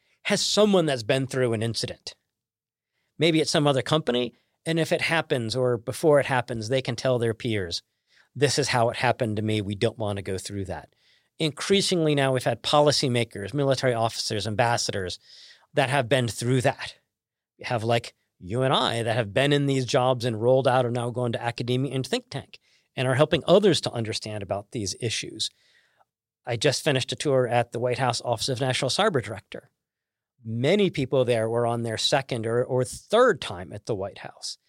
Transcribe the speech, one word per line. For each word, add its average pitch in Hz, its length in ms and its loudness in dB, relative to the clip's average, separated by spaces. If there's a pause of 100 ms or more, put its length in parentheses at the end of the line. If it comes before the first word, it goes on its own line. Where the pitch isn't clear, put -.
(240)
has - 180 0
someone 196 440 4
that's 135 180 0
been 135 240 0
through 127 260 0
an 110 100 -2
incident. - 520 -6 (1040)
Maybe 160 220 2
it's 147 120 0
some 147 160 2
other 131 140 2
company, 240 520 0 (320)
and 165 140 0
if 156 120 0
it 165 100 0
happens 131 540 0
or 127 220 0
before 147 420 2
it 127 60 0
happens, 120 440 -2
they 131 120 0
can 127 140 -4
tell 127 240 0
their 113 140 0
peers, 104 480 -4 (540)
"This 131 220 2
is 139 120 0
how 120 200 2
it 113 80 -6
happened 113 400 0
to 107 40 -4
me. 107 200 0
We 101 140 -4
don't 110 220 -2
want 104 200 -4
to 98 60 -8
go 95 140 -6
through 98 280 -8
that." 85 240 -10 (480)
Increasingly 160 760 2
now 135 180 2
we've 127 100 0
had 120 200 -2
policymakers, 120 920 2
military 139 400 0
officers, 113 540 -2
ambassadors 107 720 -2 (540)
that 139 160 2
have 131 180 0
been 127 200 2
through 120 340 -2
that. - 340 -2 (640)
We - 60 -14
have, 117 180 -2
like, 117 320 -2 (240)
you 110 220 -4
and 131 120 2
I 117 300 0
that 113 120 0
have 104 180 -4
been 139 200 2
in 143 120 2
these 135 200 0
jobs 127 400 2
and 110 160 -2
rolled 131 260 4
out 127 180 4
and 120 80 -2
now 120 160 -4
going 120 240 -2
to 113 80 -4
academia 123 520 -2
and 131 120 -4
think - 240 -6
tank - 300 -14 (360)
and 127 120 -2
are 131 80 2
helping 151 300 2
others 185 360 4
to - 100 -4
understand 107 520 -6
about 98 280 -6
these 98 300 -6
issues. - 480 -6 (960)
I 120 120 -4
just 131 260 0
finished 131 280 0
a 131 40 -6
tour 131 320 2
at 120 240 0
the 120 80 -6
White 123 200 -2
House 123 240 0
Office 120 260 -4
of 123 120 -2
National 127 280 0
Cyber 180 320 0
Director. - 480 -12 (760)
Many 147 440 2
people 131 360 0
there 113 240 2
were 117 160 0
on 117 180 0
their 113 140 -4
second 131 480 0
or, 120 180 0
or 127 200 0
third 220 580 2
time 87 320 -10
at - 140 -14
the 117 80 -2
White 95 240 -8
House. - 380 -14 (120)